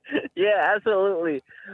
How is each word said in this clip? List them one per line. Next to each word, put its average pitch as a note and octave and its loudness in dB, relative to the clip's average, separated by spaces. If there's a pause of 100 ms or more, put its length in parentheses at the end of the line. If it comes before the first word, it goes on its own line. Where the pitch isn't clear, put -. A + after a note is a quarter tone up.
(360)
Yeah, F#3+ 2
absolutely. F#3+ 0 (300)